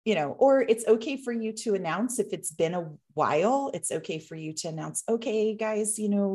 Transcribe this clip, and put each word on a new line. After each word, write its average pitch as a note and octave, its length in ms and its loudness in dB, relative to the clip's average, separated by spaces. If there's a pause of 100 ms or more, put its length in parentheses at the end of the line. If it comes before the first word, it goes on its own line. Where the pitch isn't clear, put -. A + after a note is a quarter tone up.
you G#3+ 100 2
know, D3 240 0
or C4+ 240 8
it's A3+ 240 2
okay A#3 300 2
for A#3+ 160 -6
you A3 200 -2
to G#3+ 220 -2
announce F#3 460 -2
if G3+ 120 -4
it's E3+ 200 -8
been E3 220 0
a E3+ 140 -4 (260)
while, F#3 600 2
it's E3 160 -8
okay D#3+ 300 -4
for D#3+ 160 -16
you D#3 160 -8
to D#3+ 160 -8
announce, D#3 400 -8
"Okay, A3 480 0
guys, G#3+ 420 -2
you G#3+ 100 -2
know, G3+ 260 2